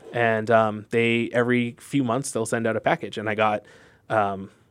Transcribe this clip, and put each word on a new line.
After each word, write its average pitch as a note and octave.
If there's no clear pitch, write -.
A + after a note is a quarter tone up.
And, A2+
um, G#2+
they, A#2
every A#2+
few C#3
months B2
they'll A2+
send A#2
out A2
a G#2
package, C3+
and G#2+
I G#2+
got, G#2+
um, G2